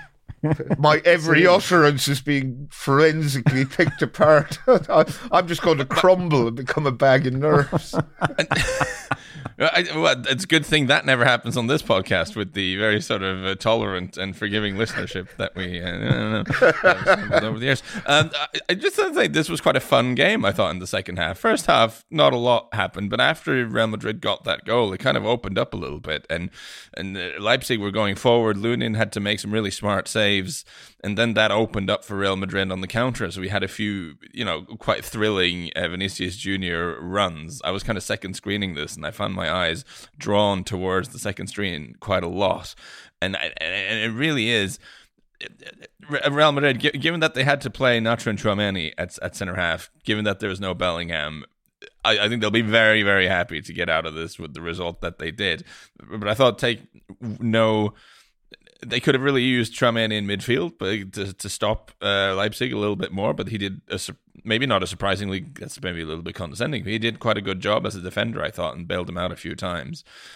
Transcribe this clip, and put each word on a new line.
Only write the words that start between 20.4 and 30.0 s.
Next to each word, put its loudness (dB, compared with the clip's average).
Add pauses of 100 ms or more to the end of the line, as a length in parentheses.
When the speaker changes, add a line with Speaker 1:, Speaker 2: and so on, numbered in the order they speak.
Speaker 3:
I 4
thought, 0
in -6
the -10
second -6
half. -4
First 0
half, 4
not 6
a 0
lot 0
happened, -4
but -2
after 0
Real 0
Madrid -4
got -2
that -4
goal, 2
it -6
kind 0
of -2
opened -2
up -2
a -8
little -8
bit. -8
And, -4 (460)
and, -8
uh, -8
Leipzig 0
were -2
going 0
forward. 4
Lunin -2
had 0
to -4
make 0
some -6
really 0
smart -2